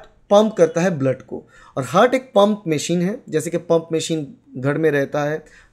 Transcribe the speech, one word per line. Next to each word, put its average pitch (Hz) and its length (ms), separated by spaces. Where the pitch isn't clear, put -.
पंप 208 280
करता 165 240
है 180 180
ब्लड 131 220
को, - 280
और 139 60
हार्ट 214 300
एक 262 80
पंप 208 460
मशीन 170 340
है, 196 280
जैसे 151 200
कि 170 80
पंप 165 360
मशीन 156 340
घर 139 200
में 156 140
रहता 143 320
है, 151 220